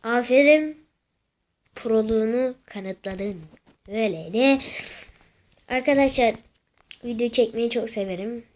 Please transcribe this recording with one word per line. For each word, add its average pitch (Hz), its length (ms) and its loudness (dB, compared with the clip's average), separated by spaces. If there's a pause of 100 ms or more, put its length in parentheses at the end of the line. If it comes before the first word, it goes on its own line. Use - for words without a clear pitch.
Aferin. 277 840 4 (880)
Proluğunu 220 800 0 (100)
kanıtladın. 190 800 -8 (460)
Böyle 185 440 -4
de. 262 260 4 (1080)
Arkadaşlar, 262 680 2 (680)
video 240 240 -2
çekmeyi 233 420 0
çok 233 200 -4
severim. 202 540 -8 (120)